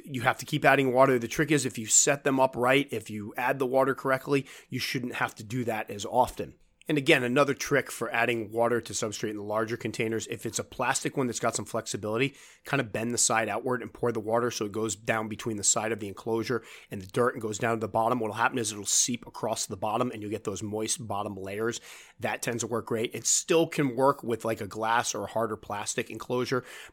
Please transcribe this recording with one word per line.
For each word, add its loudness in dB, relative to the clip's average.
you -6
have 4
to -10
keep 0
adding 6
water. 6
The -4
trick 0
is, 4
if -6
you -8
set 4
them 4
up 4
right, 4
if -6
you -8
add 0
the 0
water 2
correctly, 0
you -4
shouldn't -4
have -2
to -14
do -4
that -4
as -8
often. 0
And 2
again, 6
another 4
trick 0
for -6
adding 2
water 2
to -10
substrate -4
in -6
the -8
larger -2
containers, -2
if -8
it's -6
a -4
plastic -2
one 0
that's -6
got 0
some -6
flexibility, -4
kind 0
of -8
bend -2
the 0
side 2
outward -2
and -12
pour -2
the -4
water 2
so -4
it -6
goes -2
down -2
between -6
the -4
side 2
of -2
the -6
enclosure -2
and -8
the -12
dirt 2
and -10
goes -4
down 2
to -2
the -2
bottom. 2
What'll -2
happen 2
is -2
it'll -10
seep 0
across -4
the -8
bottom 0
and -8
you'll -6
get -4
those -6
moist -4
bottom -4
layers. -4
That -4
tends -2
to -4
work -2
great. 0
It -8
still 4
can 0
work 4
with, -2
like, 0
a -6
glass 0
or -4
a -4
harder 0
plastic -6
enclosure, -2